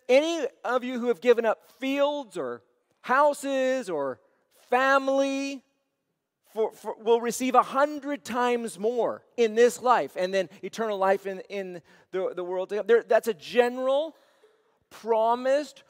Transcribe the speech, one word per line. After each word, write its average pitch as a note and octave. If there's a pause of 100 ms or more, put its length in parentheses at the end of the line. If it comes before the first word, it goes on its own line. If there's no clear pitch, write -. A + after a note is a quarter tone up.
"Any D4+ (180)
of A#3
you B3+
who A#3+
have A#3+
given A#3
up -
fields C#4
or A#2+ (400)
houses C4
or C#3 (500)
family C4+ (920)
for, G#3+
for, -
will A3+
receive A#3+
a A#3
hundred C#4
times A#3+
more G#3 (120)
in A3
this A#3
life G#3+
and F#3
then F#3+ (140)
eternal G#3
life G3
in, F#3+
in F#3 (300)
the, F#3
the F3+
world F#3
to G3+
come." F#3+
There, A3+
that's A3
a A3+
general B3+ (760)
promised A#3+